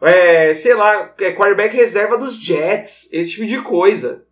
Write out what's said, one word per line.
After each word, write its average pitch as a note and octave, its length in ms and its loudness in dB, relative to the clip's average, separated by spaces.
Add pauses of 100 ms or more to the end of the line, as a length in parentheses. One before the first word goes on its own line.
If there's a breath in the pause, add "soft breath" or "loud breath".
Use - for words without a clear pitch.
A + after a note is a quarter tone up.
é, E3 540 4
sei D#3+ 180 0
lá, G#3 480 0
é F3+ 120 -2
quarterback G3+ 440 0
reserva G#3+ 400 2
dos B3+ 180 -8
Jets, F3+ 800 -6
esse E3+ 200 -6
tipo G#3+ 120 -10
de A#3 160 -6
coisa, F3+ 720 -2